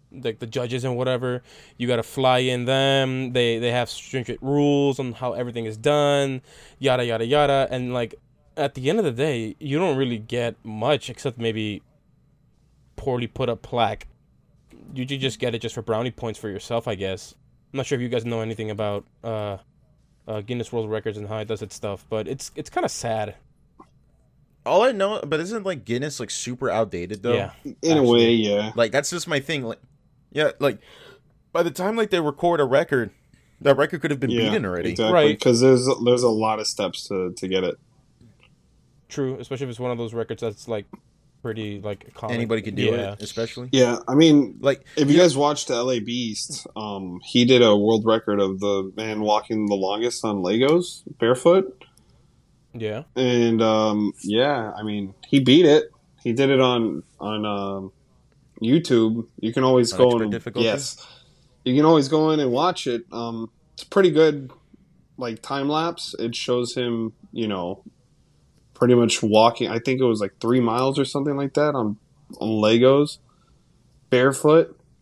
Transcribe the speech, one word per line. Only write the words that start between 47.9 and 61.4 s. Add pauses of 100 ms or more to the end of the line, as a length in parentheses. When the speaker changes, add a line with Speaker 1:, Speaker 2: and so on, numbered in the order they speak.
Speaker 3:
record
of
the
man
walking
the
longest
on
Legos (160)
barefoot. (880)
Speaker 1:
Yeah. (100)
Speaker 3:
And,
um, (100)
yeah,
I
mean, (140)
he
beat
it. (320)
He
did
it
on, (160)
on,
um, (680)
YouTube. (100)
You
can
always
Speaker 2:
On
Speaker 3:
go
Speaker 2:
expert
Speaker 3:
and
Speaker 2:
difficulty?
Speaker 3:
yes, (580)